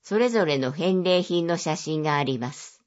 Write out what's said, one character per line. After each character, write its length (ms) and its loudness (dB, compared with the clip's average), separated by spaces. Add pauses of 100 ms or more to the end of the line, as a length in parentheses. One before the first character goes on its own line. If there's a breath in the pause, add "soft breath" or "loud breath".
そ 160 -2
れ 120 4
ぞ 160 2
れ 120 2
の 140 0
返 320 0
礼 180 4
品 260 0
の 100 0
写 180 -2
真 280 -4
が 120 2
あ 80 0
り 160 -2
ま 140 -6
す。 340 -20